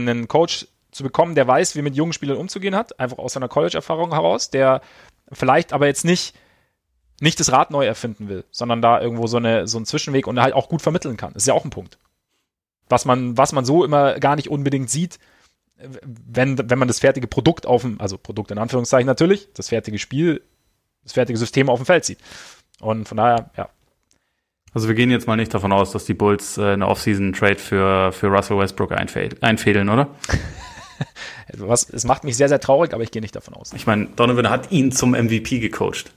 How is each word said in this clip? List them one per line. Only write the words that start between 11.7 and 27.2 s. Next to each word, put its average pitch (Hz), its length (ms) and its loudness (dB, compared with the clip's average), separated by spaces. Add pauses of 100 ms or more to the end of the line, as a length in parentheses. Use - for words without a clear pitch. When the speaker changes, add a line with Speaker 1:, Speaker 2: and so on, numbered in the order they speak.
Speaker 1:
Punkt. - 280 -16 (920)
Was 120 160 2
man, 123 320 0
was 135 160 4
man 131 140 0
so 160 180 4
immer 143 340 2
gar 139 180 2
nicht 143 120 -6
unbedingt 139 400 -2
sieht, 165 300 -6 (840)
wenn, 123 540 -2 (120)
wenn 127 80 2
man 127 100 2
das - 120 -2
fertige 131 280 2
Produkt 151 380 0
auf 120 160 2
dem, 117 180 -6
also 98 180 -6
Produkt 104 320 -10
in 104 80 -8
Anführungszeichen 123 480 2
natürlich, 170 480 2
das - 140 -12
fertige 107 320 -4
Spiel, 156 420 -2 (640)
das - 80 -20
fertige 117 260 0
System 135 300 0
auf 123 100 2
dem 131 80 -10
Feld - 180 4
sieht. - 140 -8 (600)
Und 107 260 -4
von 110 120 -10
daher, 120 380 2
ja. - 120 -8 (1040)
Speaker 2:
Also 110 140 -2
wir 113 80 2
gehen 123 140 4
jetzt 120 180 0
mal 110 80 2
nicht 110 180 -2
davon 98 160 0
aus, 98 220 2
dass 101 120 -6
die 101 100 -2
Bulls, 101 440 0
äh, 101 140 2
eine 98 160 0
Off-Season-Trade 98 720 0